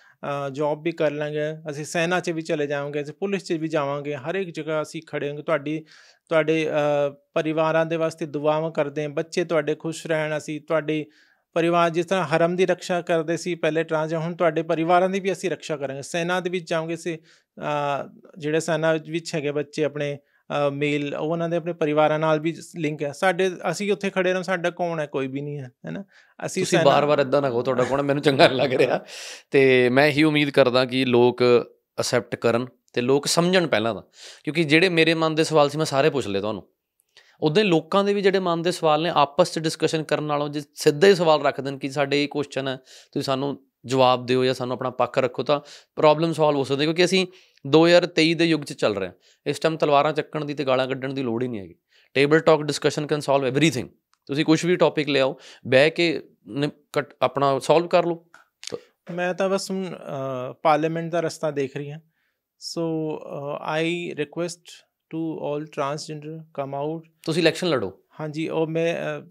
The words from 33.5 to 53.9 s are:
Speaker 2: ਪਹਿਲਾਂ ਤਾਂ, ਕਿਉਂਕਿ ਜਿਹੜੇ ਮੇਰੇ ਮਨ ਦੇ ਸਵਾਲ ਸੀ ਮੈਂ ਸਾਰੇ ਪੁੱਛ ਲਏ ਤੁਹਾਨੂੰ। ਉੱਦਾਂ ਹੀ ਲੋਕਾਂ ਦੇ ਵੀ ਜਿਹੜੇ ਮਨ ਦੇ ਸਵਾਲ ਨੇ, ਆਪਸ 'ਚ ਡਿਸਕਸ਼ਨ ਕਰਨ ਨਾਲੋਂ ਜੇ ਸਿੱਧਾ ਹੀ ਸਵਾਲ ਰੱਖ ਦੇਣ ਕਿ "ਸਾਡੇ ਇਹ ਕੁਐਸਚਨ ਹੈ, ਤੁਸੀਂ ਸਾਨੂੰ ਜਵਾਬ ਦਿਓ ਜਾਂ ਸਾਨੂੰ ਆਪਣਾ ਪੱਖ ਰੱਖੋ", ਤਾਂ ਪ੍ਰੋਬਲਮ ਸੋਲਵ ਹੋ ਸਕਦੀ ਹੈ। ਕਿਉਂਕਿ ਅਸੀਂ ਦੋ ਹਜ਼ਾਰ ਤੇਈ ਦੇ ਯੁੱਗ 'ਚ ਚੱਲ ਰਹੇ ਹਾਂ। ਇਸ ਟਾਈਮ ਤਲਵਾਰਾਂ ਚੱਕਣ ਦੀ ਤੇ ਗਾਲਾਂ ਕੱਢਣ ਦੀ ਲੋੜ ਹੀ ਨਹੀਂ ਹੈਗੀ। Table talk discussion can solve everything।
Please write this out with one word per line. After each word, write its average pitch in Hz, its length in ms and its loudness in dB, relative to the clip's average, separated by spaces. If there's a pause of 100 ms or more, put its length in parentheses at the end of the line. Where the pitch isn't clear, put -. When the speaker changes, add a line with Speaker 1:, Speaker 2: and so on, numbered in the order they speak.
Speaker 2:
ਪਹਿਲਾਂ 110 280 0
ਤਾਂ, 87 80 -10 (420)
ਕਿਉਂਕਿ 156 200 -2
ਜਿਹੜੇ 160 240 4
ਮੇਰੇ 165 260 4
ਮਨ 160 200 0
ਦੇ 156 100 2
ਸਵਾਲ 151 260 4
ਸੀ 143 80 -6
ਮੈਂ 156 80 0
ਸਾਰੇ 143 240 2
ਪੁੱਛ 131 160 -4
ਲਏ 98 140 -2
ਤੁਹਾਨੂੰ। 104 280 -6 (720)
ਉੱਦਾਂ 156 220 2
ਹੀ 208 60 2
ਲੋਕਾਂ 165 360 2
ਦੇ 202 100 0
ਵੀ 202 80 -2
ਜਿਹੜੇ 190 160 2
ਮਨ 170 240 -2
ਦੇ 175 100 0
ਸਵਾਲ 156 300 2
ਨੇ, 170 120 -2
ਆਪਸ 147 380 2
'ਚ - 60 -4
ਡਿਸਕਸ਼ਨ 156 440 -2
ਕਰਨ 147 200 -2
ਨਾਲੋਂ 147 260 -4
ਜੇ 147 140 -8 (120)
ਸਿੱਧਾ 151 340 4
ਹੀ 202 60 8
ਸਵਾਲ 156 280 4
ਰੱਖ 139 180 0
ਦੇਣ 135 180 -6
ਕਿ 139 100 -6
"ਸਾਡੇ 143 360 0
ਇਹ 143 40 -4
ਕੁਐਸਚਨ 143 400 -4
ਹੈ, 127 80 -4
ਤੁਸੀਂ - 460 -8
ਸਾਨੂੰ 135 440 -4 (180)
ਜਵਾਬ 127 420 4
ਦਿਓ 127 180 2
ਜਾਂ 127 100 2
ਸਾਨੂੰ 127 200 -6
ਆਪਣਾ 127 160 -6
ਪੱਖ - 280 -2
ਰੱਖੋ", 131 240 -2
ਤਾਂ 147 180 0 (360)
ਪ੍ਰੋਬਲਮ 156 360 4
ਸੋਲਵ 151 260 2
ਹੋ 135 60 0
ਸਕਦੀ 135 160 -2
ਹੈ। 151 40 2
ਕਿਉਂਕਿ 165 200 2
ਅਸੀਂ 185 220 2 (400)
ਦੋ 160 200 6
ਹਜ਼ਾਰ 175 200 6
ਤੇਈ 165 280 2
ਦੇ 160 100 2
ਯੁੱਗ 156 180 0
'ਚ - 100 -12
ਚੱਲ 110 240 -2
ਰਹੇ 95 120 -4
ਹਾਂ। 85 60 -16 (320)
ਇਸ 143 120 -4
ਟਾਈਮ 160 180 0
ਤਲਵਾਰਾਂ 147 360 4
ਚੱਕਣ 151 320 -6
ਦੀ 147 100 -8
ਤੇ 143 100 -6
ਗਾਲਾਂ 131 240 2
ਕੱਢਣ 135 240 -6
ਦੀ 135 100 -6
ਲੋੜ 117 200 -2
ਹੀ 127 60 -4
ਨਹੀਂ 110 120 -8
ਹੈਗੀ। 87 140 -18 (440)
Table 147 220 4
talk 160 200 4
discussion 147 540 -2
can 147 40 -2
solve 139 360 0
everything। 139 340 2 (380)